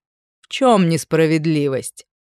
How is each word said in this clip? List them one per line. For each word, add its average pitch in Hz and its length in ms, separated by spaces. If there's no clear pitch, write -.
В - 80
чем 220 400
несправедливость?» 156 1160